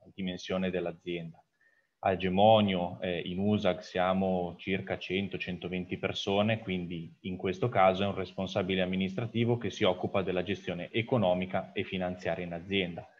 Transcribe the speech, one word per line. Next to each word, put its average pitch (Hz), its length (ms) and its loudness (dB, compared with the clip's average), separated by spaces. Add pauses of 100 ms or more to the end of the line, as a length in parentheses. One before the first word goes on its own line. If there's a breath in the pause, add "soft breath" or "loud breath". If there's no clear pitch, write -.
(140)
dimensione 92 560 -2
dell'azienda. 87 720 -4 (580)
A 95 160 2
Gemonio, 95 840 4
eh, 90 240 -2
in 90 160 -4
usag 101 400 2
siamo 92 760 0
circa 95 420 -4
cento, 95 380 -4
centoventi 90 640 -6
persone, 104 600 0
quindi 87 520 -6 (100)
in 92 140 -6
questo 95 320 -2
caso 95 360 4
è - 20 2
un 95 80 -2
responsabile 92 680 -2
amministrativo 95 760 0
che 101 120 -4
si - 120 -4
occupa 95 400 2
della 90 220 -2
gestione 87 480 -6
economica 95 800 2
e 101 100 -2
finanziaria 90 640 -4
in 85 80 -8
azienda. 87 520 -2 (160 loud breath)